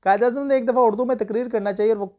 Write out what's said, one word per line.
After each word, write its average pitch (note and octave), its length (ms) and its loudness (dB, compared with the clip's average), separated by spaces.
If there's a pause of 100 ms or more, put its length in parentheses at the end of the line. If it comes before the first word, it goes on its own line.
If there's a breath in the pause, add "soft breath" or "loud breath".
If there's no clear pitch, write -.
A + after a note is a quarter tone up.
कायद G3+ 180 4
आज़म B3 200 0
ने C#4 140 2
एक A#3+ 80 -2
दफ़ा B3+ 160 2
उर्दू A3+ 240 2
में B3 120 -2
तकरीर A3 320 -4
करना G3+ 220 -2
चाहिए G#3 220 0
और G#3+ 60 -2
वो G3 80 -6 (120)